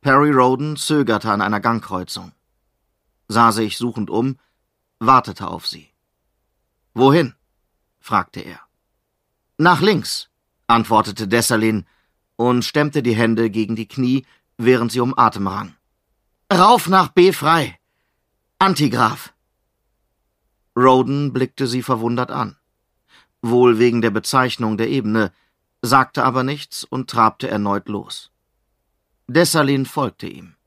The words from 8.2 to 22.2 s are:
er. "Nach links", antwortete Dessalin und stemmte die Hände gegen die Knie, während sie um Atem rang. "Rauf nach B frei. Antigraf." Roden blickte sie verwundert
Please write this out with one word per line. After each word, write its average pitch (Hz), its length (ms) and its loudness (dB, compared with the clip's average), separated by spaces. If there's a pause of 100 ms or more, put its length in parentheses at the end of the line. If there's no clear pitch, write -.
er. 82 200 -18 (960)
"Nach 160 240 2
links", 180 500 -2 (360)
antwortete 107 600 0
Dessalin 110 580 0 (520)
und 123 280 0
stemmte 147 380 -2
die 113 140 0
Hände 113 340 0
gegen 110 240 -4
die 110 140 -10
Knie, 127 360 -2 (320)
während 120 360 2
sie 123 80 -4
um 127 180 -2
Atem 101 300 0
rang. 95 280 -10 (760)
"Rauf 202 360 4
nach 185 200 2
B 180 240 4
frei. 147 460 -2 (800)
Antigraf." 139 760 0 (1400)
Roden 131 560 2
blickte 127 340 -4
sie 123 160 -4
verwundert 120 480 -4